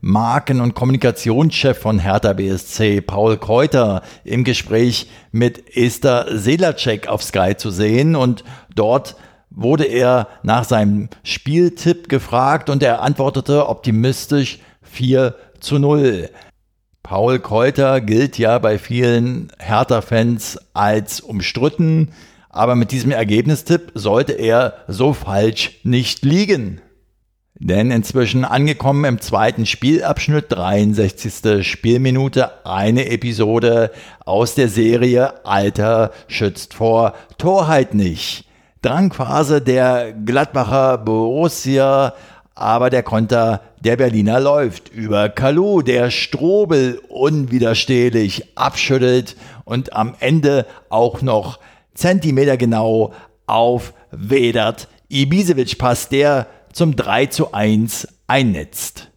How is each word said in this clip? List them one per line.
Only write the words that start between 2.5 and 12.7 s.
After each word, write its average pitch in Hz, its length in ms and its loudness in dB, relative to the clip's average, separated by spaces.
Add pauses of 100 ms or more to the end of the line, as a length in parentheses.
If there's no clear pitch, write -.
C, 104 320 0
Paul 107 360 0
Keuter, 117 680 0 (200)
im 120 220 -2
Gespräch 117 680 0 (220)
mit 120 440 -2
Esther 120 640 0
Selacek 131 720 0
auf 107 160 -4
Sky 95 320 0
zu - 140 -8
sehen 110 440 2
und 123 300 0 (320)
dort 117 400 0 (340)
wurde 135 360 0
er 123 420 2 (160)
nach 117 180 2
seinem 104 460 0 (160)
Spieltipp 170 840 -2
gefragt 135 640 0